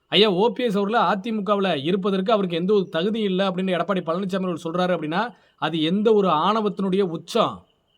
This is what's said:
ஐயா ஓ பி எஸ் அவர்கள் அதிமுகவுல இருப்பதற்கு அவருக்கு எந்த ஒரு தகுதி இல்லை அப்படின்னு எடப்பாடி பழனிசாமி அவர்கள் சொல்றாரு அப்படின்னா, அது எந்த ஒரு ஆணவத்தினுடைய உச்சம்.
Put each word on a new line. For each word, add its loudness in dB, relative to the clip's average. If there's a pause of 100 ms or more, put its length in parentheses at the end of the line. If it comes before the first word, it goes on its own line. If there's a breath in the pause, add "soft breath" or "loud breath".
ஐயா 4
ஓ 2
பி -4
எஸ் 0
அவர்கள் 2
அதிமுகவுல 0
இருப்பதற்கு 0
அவருக்கு 0
எந்த 0
ஒரு 2
தகுதி -2
இல்லை 0
அப்படின்னு -2
எடப்பாடி -2
பழனிசாமி -4
அவர்கள் -4
சொல்றாரு 0
அப்படின்னா, -2 (340 soft breath)
அது -2
எந்த 2
ஒரு 4
ஆணவத்தினுடைய 0
உச்சம். -2 (320)